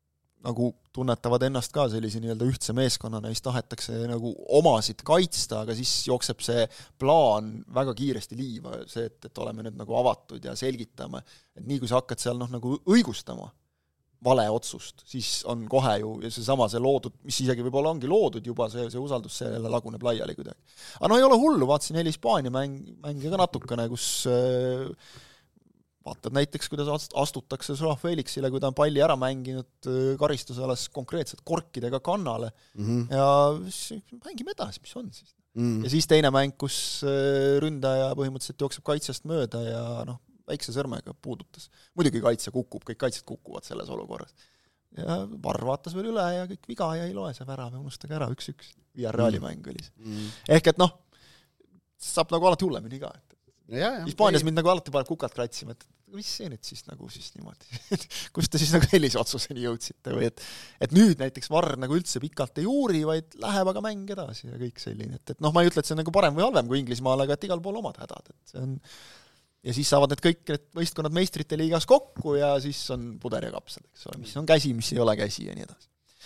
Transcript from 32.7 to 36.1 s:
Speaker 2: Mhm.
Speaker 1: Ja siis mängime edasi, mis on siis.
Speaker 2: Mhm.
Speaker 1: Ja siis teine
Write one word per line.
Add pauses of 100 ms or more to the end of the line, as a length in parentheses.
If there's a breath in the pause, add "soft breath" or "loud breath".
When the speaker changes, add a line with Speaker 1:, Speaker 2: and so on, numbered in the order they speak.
Speaker 2:
Mhm.
Speaker 1:
Ja (400)
siis (200)
mängime
edasi,
mis
on
siis. (220)
Speaker 2:
Mhm.
Speaker 1:
Ja
siis
teine